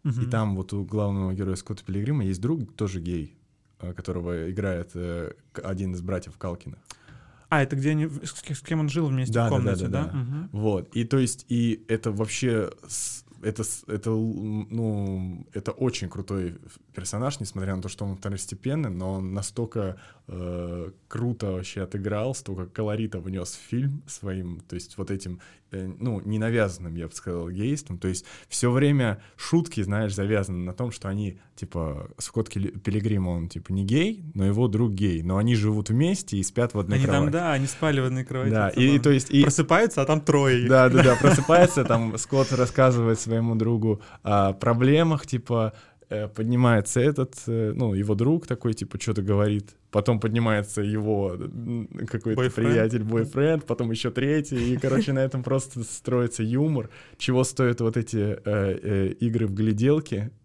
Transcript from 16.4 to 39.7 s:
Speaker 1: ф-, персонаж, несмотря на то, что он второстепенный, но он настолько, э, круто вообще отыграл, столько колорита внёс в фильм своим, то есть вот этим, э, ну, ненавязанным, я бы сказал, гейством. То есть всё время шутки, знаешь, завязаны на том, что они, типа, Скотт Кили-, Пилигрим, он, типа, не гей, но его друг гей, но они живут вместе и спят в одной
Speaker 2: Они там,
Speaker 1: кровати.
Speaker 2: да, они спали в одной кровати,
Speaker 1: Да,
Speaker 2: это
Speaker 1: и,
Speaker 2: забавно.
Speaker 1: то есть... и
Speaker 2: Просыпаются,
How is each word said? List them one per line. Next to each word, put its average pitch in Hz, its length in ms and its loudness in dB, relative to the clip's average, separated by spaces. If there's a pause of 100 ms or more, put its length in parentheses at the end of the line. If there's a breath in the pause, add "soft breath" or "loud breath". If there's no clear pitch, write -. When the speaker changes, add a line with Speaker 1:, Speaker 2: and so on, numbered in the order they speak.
Speaker 1:
ф-, 82 80 -16 (360)
персонаж, 120 460 -6
несмотря 95 360 -6
на 92 60 -6
то, 98 60 -8
что - 160 -10
он 98 120 -6
второстепенный, 107 720 -6
но 92 220 -6
он 95 220 -6
настолько, 101 600 -6 (320 loud breath)
э, 87 640 -8 (180)
круто 113 440 -4
вообще 92 300 -8
отыграл, 104 520 -4
столько 92 320 -10
колорита 107 540 -4
внёс 92 340 -8
в - 60 -18 (100)
фильм 139 380 -2
своим, 90 520 -8
то - 140 -14
есть - 240 -12
вот 98 120 -8
этим, 92 280 -6 (320 loud breath)
э, 95 160 -8 (120)
ну, 110 260 -4
ненавязанным, 104 720 0
я 82 100 -6
бы 80 80 -12
сказал, 87 360 -6
гейством. 104 480 -4
То 95 100 -4
есть 90 160 -4 (240 loud breath)
всё - 240 0
время 131 480 2 (160 loud breath)
шутки, - 460 0
знаешь, 101 320 -2
завязаны 98 500 0
на 90 80 -6
том, 123 180 -6
что - 180 -10
они, 101 300 -4 (180 soft breath)
типа, 80 520 -6 (100)
Скотт - 300 -4
Кили-, 98 300 -2
Пилигрим, 101 500 0
он, 87 200 -2
типа, - 240 -10
не 98 120 0
гей, 170 400 0 (100)
но 95 120 0
его 107 220 2
друг 110 240 2
гей, 90 300 0
но 92 140 0
они 117 180 4
живут 107 360 0
вместе 147 480 2
и 95 40 0
спят 120 320 -2
в 104 40 0
одной 98 200 0
Speaker 2:
Они 135 80 4
там, 139 80 2 (140)
Speaker 1:
кровати. 143 40 0
Speaker 2:
да, 165 200 0
они 135 140 2
спали 147 340 0
в 131 60 0
одной 127 180 -2
кровати, 127 260 -2
Speaker 1:
Да, 107 200 4
Speaker 2:
это - 100 0
Speaker 1:
и, 123 60 8
Speaker 2:
забавно. 143 160 6
Speaker 1:
то 147 80 6
есть... 131 200 4
и 139 120 8
Speaker 2:
Просыпаются, 160 600 4